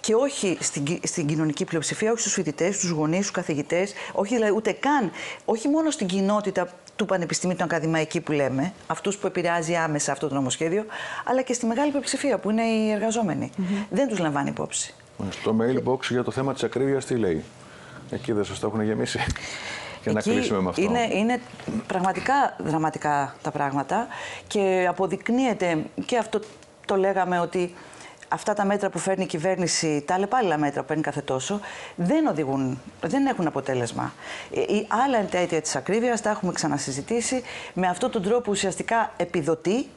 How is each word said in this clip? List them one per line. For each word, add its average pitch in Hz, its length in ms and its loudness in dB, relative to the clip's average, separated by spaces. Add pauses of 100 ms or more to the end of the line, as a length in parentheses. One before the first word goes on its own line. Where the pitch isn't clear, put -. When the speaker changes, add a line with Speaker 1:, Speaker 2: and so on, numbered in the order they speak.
Speaker 1:
Και 220 140 2
όχι 226 460 2
στην - 240 -2
κι-, 165 220 -2
στην 160 200 -2
κοινωνική 156 380 0
πλειοψηφία, 170 460 0
όχι 233 100 0
στους 202 120 0
φοιτητές, 185 420 0
στους 190 160 -2
γονείς, 156 280 2
στους 196 120 0
καθηγητές, 175 600 0 (200)
όχι 202 220 0
δηλαδή 214 200 4
ούτε 214 180 0
καν, 254 380 2 (340)
όχι 226 240 0
μόνο 311 220 4
στην 220 160 -2
κοινότητα 190 600 2 (280)
του 220 100 0
πανεπιστημίου, 180 500 0
την 185 80 0
ακαδημαϊκή 160 560 2
που 151 120 -2
λέμε, 139 400 2 (140)
αυτούς 196 300 -2
που 202 100 -4
επηρεάζει 170 480 0
άμεσα 156 380 2
αυτό 143 160 -2
το 135 60 -2
νομοσχέδιο, 160 500 0 (400)
αλλά 262 180 2
και 254 100 -2
στη 226 140 0
μεγάλη 262 240 2
πλειοψηφία 269 480 0
που 196 120 0
είναι 220 120 2
οι 220 280 2
εργαζόμενοι. 214 680 0
Speaker 2:
Μμμ. 190 100 -2 (240)
Speaker 1:
Δεν 254 180 2
τους 220 100 -2
λαμβάνει 143 300 0
υπόψη. - 460 -6 (220)
Speaker 3:
Μάλιστα. 95 260 -6
Το 110 180 2
mailbox 123 400 2 (100)
για 123 120 2
το - 80 -2
θέμα 135 220 0
της - 100 -2
ακρίβειας 131 420 0
τι 131 120 -2
λέει; 90 280 2 (680)
Εκεί - 220 -4
δεν 104 120 2
σας 98 160 -8
τα 117 60 -2
έχουν 110 160 0
γεμίσει; 110 360 -2 (840)
Για 214 100 -2
να 107 60 2
Speaker 1:
Εκεί - 120 0
Speaker 3:
κλείσουμε 240 300 2
με 185 80 2
αυτό. - 140 0
Speaker 1:
είναι, 226 300 2
είναι 233 280 0 (460)
πραγματικά 190 720 2
δραματικά 151 840 0
τα 147 80 -2
πράγματα 143 560 0 (400)
και 185 420 2
αποδεικνύεται 190 880 2 (280)
και 247 120 2
αυτό 220 220 0 (460)
το 202 100 2
λέγαμε 185 440 4
ότι 175 340 0 (580)
αυτά 202 220 0
τα 208 100 2
μέτρα 202 260 2
που 180 80 -6
φέρνει 190 240 0
η 185 40 0
κυβέρνηση, 165 800 0
τα 180 80 2
αλλεπάλληλα 196 440 2
μέτρα 143 220 0
που 131 60 -4
παίρνει 156 160 0
κάθε 143 180 -2
τόσο, 135 400 -2 (340)
δεν 294 320 2
οδηγούν, 135 540 0 (200)
δεν 269 260 2
έχουν 208 200 0
αποτέλεσμα. 127 640 -2 (420)
Ε, - 60 0
η 208 260 0 (180)
άλλα 262 140 2
είναι 190 120 0
τα 180 80 0
αίτια 170 220 2
της - 160 -4
ακρίβειας, 226 440 0
τα 208 100 0
έχουμε 196 220 0
ξανασυζητήσει. 156 880 -2 (320)
Με 185 120 2
αυτόν 180 240 0
τον 214 120 -2
τρόπο 226 280 2
ουσιαστικά 196 640 0
επιδοτεί 175 720 0 (100)